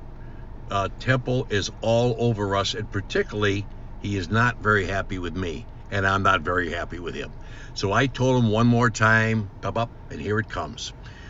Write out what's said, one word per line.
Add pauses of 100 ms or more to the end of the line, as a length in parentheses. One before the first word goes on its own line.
(720)
uh, (100)
Temple
is (120)
all
over
us,
and
particularly, (380)
he
is
not
very
happy
with
me, (240)
and
I'm
not
very
happy
with
him. (440)
So
I
told
him
one
more
time, (140)
"Up,
up," (220)
and
here
it
comes. (360)